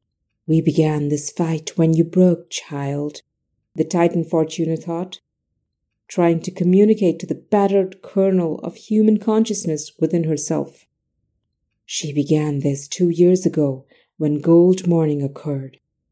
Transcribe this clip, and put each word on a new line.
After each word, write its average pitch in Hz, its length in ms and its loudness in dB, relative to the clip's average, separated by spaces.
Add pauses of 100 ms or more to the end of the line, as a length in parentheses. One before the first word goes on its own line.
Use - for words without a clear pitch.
(460)
"We 160 160 2
began 151 480 0
this 147 220 -2
fight 160 460 -4
when 160 160 2
you 165 100 4
broke, 175 460 2
child," 143 760 -8 (520)
the 156 80 -2
Titan 170 400 2
Fortuna 160 540 -2
thought, 175 420 -10 (880)
trying 170 340 0
to 185 100 -8
communicate 185 680 2
to - 80 -10
the - 80 -6
battered 196 680 0
kernel 185 580 0
of - 160 -12
human 214 420 2
consciousness 214 840 -2
within 160 240 0
herself. 151 600 -4 (1000)
"She - 280 -8
began 147 460 0
this 139 280 -2
two 175 220 -2
years 175 360 2
ago 139 400 -2 (320)
when 151 220 -2
Gold 175 480 4
Morning 160 340 0
occurred. 139 580 -8 (320)